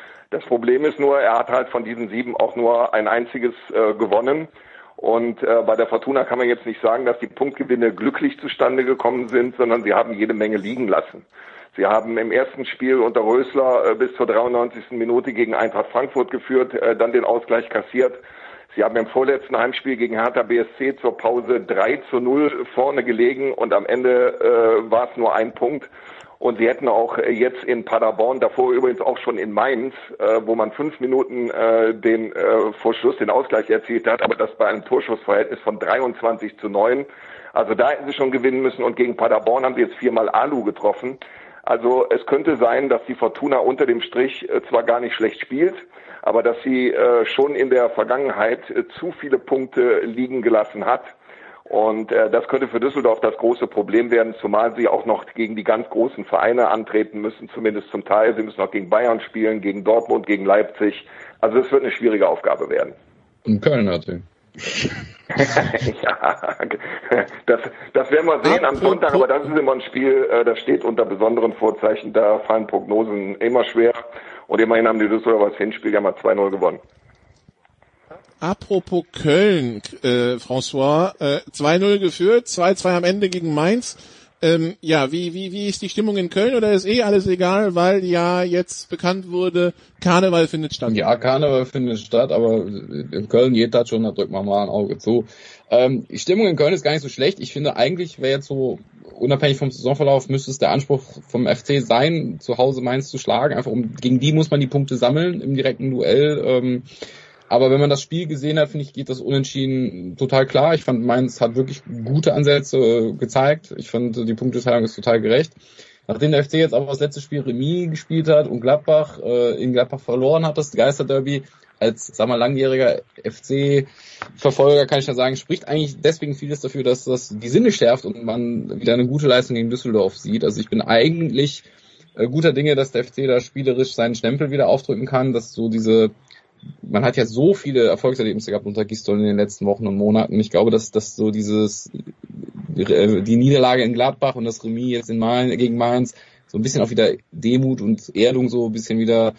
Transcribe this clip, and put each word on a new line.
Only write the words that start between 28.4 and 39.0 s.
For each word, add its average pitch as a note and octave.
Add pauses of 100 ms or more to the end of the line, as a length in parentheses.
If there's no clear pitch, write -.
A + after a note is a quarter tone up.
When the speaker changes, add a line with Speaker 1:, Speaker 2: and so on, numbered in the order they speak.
Speaker 1:
davor B2+
übrigens B2
auch B2
schon A#2
in G#2
Mainz, B2 (260)
äh, A2
wo A#2
man A2
fünf D3+
Minuten, B2+
äh, A2+
den, A2+
äh, G#2+
vor A2+
Schluss A#2
den G#2+
Ausgleich A2
erzielt A2+
hat, A2+
aber G#2+
das A2
bei G#2+
einem G#2+
Torschussverhältnis A2
von G#2+
dreiundzwanzig A2+
zu A2
neun. A2+ (480)
Also A2
da C3+
hätten C#3
sie C#3+
schon C3+
gewinnen C3
müssen B2+
und A#2+
gegen B2